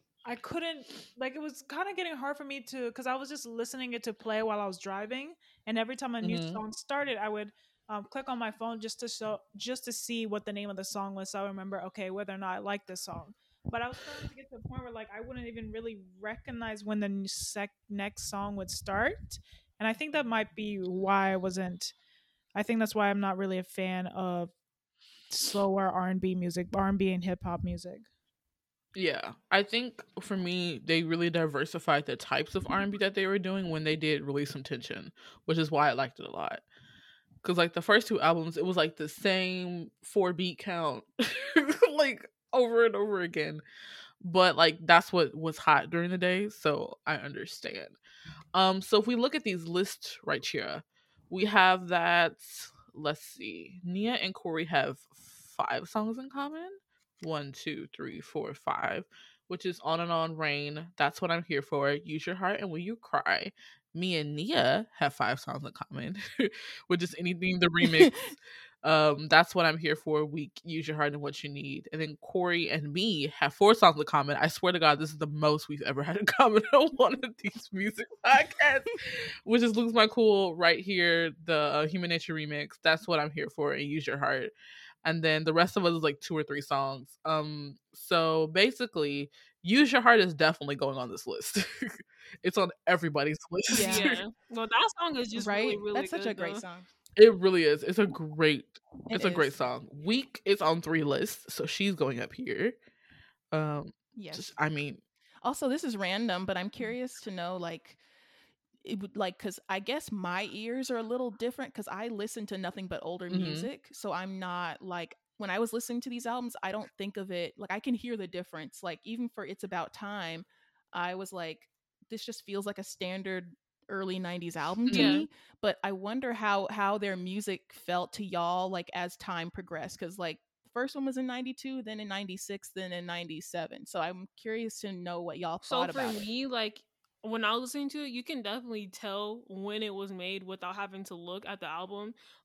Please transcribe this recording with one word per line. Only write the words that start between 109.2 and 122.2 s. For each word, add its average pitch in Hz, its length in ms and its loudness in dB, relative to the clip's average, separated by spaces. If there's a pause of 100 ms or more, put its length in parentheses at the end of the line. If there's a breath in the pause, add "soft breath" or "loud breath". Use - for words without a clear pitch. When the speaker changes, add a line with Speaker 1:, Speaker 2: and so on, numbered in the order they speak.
Speaker 3:
'cause 190 300 -8
I 190 120 -4
guess 247 320 -6
my 185 400 -4
ears 233 380 -6
are 240 80 -2
a 226 40 -4
little 240 280 -4
different 247 440 -8
'cause 208 140 -10
I 214 200 -8
listen 214 380 -6
to 196 120 -8
nothing 185 300 -8
but 170 140 -6
older 175 280 -8
Speaker 2:
Mm-hmm. 175 380 -2
Speaker 3:
music, - 240 -12
so 202 200 -6
I'm 190 260 -6
not, 175 440 -6
like, 175 340 -8 (220)
when 202 120 -6
I 185 80 0
was 226 140 0
listening 240 300 -4
to 262 80 -8
these 240 160 -8
albums, 240 360 -6
I 190 100 -4
don't 214 260 -6
think 196 180 -8
of 196 160 -8
it, 175 260 -6
like, 202 140 -10
I 208 80 -4
can 247 140 0
hear 240 220 -4
the 190 120 -6
difference, 175 540 -12
like, 175 220 -8
even 233 240 -6
for 208 180 -12
It's 196 180 -12
About 185 300 -6
Time, 190 500 -10 (480)
I 180 240 -4
was 190 160 -10
like, 165 360 -10 (420)
"This 220 140 -10